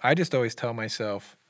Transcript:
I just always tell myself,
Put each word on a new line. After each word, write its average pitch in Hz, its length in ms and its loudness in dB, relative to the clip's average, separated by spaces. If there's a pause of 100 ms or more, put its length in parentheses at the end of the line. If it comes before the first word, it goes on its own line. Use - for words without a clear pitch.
I 127 100 6
just 165 220 2
always 120 180 2
tell 120 200 -4
myself, 107 640 -6 (120)